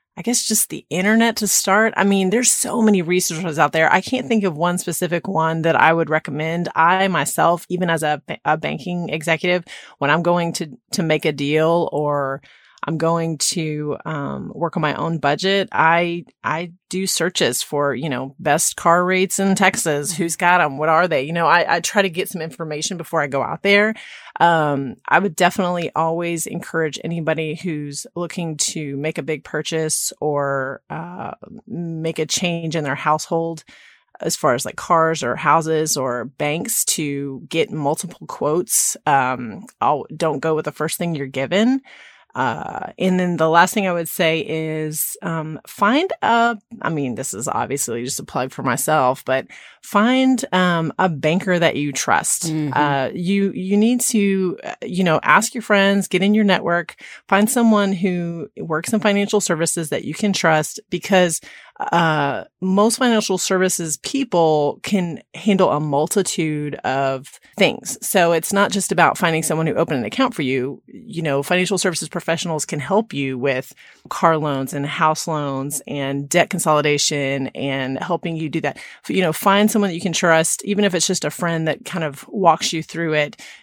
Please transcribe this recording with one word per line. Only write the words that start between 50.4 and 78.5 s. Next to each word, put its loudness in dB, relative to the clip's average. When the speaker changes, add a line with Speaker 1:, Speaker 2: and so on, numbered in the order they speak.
Speaker 1:
um, 2
a 4
banker 0
that 2
you -2
trust. 0
Speaker 2:
Mm-hmm. -2
Speaker 1:
Uh, 2
you, 0
you -2
need 4
to, 2
uh, -10
you -2
know, 4
ask 6
your -6
friends, 4
get 0
in 4
your 4
network, 0
find 4
someone 4
who -2
works -4
in 2
financial 2
services -2
that -4
you -6
can 0
trust 2
because, 2
uh, 2
most 4
financial 2
services 0
people 0
can -2
handle 4
a 2
multitude -2
of -4
things. 0
So 4
it's -2
not 2
just -2
about 4
finding 0
someone 0
who 0
opened 0
an -2
account -2
for -4
you. -2
You -10
know, 0
financial 0
services -2
professionals -4
can -6
help 0
you -4
with -2
car 2
loans -2
and -4
house 0
loans -4
and -4
debt 2
consolidation 0
and -4
helping -4
you -4
do -4